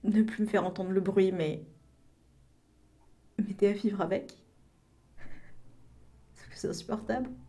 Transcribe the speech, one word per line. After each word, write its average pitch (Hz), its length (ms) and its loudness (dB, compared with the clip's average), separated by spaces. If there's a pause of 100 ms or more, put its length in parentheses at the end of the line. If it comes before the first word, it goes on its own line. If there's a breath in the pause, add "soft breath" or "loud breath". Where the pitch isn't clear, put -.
ne 214 220 6
plus - 180 -2
me 214 60 0
faire 196 160 2
entendre 185 260 -4
le 190 100 4
bruit, 190 300 4
mais 160 340 -2 (1700)
m'aider 202 300 2
à 202 40 4
vivre 202 280 0
avec. - 360 -2 (2000 loud breath)
Parce - 140 -20
que - 80 -18
c'est - 120 -4
insupportable. 226 640 -4 (180)